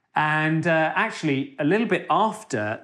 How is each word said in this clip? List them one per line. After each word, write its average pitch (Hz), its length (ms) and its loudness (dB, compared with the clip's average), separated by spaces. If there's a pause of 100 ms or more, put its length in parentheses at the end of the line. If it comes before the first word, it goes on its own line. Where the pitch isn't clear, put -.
(160)
And, 156 520 2
uh, 160 280 2
actually, 160 640 -2
a 156 60 -2
little 202 240 2
bit 180 200 -2
after 143 760 -2